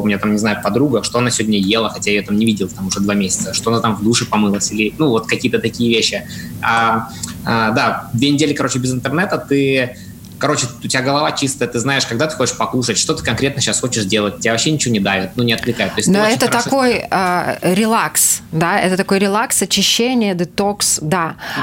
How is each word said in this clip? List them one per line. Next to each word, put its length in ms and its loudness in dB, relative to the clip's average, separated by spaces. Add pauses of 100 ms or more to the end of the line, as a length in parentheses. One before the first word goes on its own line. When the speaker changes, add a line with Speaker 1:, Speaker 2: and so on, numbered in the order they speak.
Speaker 1:
у 40 -2
меня 120 2
там, 140 0
не 80 2
знаю, 240 2
подруга, 400 2
что 160 -2
она 120 2
сегодня 280 2
ела, 300 2
хотя 220 -4
я 60 2
её 100 -2
там 100 0
не 80 4
видел, 220 2
там 200 -6
уже 120 -4
два 160 2
месяца, 380 -2
что 180 -2
она 80 2
там 160 0
в 80 -4
душе 220 2
помылась, 460 0
или, 260 0
ну, 120 2
вот 180 0
какие-то 320 0
такие 360 0
вещи. 280 0 (380)
А, 480 0 (360)
а, 260 0
да, 420 0
две 180 2
недели, 220 2
короче, 260 -2
без 140 -2
интернета, 440 -2
ты, 580 0 (440)
короче, 280 0 (160)
у 40 -8
тебя 140 0
голова 300 0
чистая, 380 -2
ты 100 -2
знаешь, 260 0
когда 220 0
ты 80 -6
хочешь 220 0
покушать, 400 0
что 160 0
ты 100 -4
конкретно 380 0
щас 180 0
хочешь 260 -2
делать, 360 0
тебя 100 0
вообще 200 0
ничего 220 0
не 60 2
давит, 380 0
ну, 60 0
не 100 2
отвлекает. 400 -2
То 60 -2
есть 100 2
Speaker 2:
Но 60 6
Speaker 1:
ты 100 4
очень 100 4
Speaker 2:
это 120 2
Speaker 1:
хорошо 220 2
Speaker 2:
такой, 400 2
а, 520 0
релакс, 800 2 (100)
да, 300 2
это 160 2
такой 220 2
релакс, 420 0
очищение, 760 2
детокс, 680 -2
да. 340 0 (280)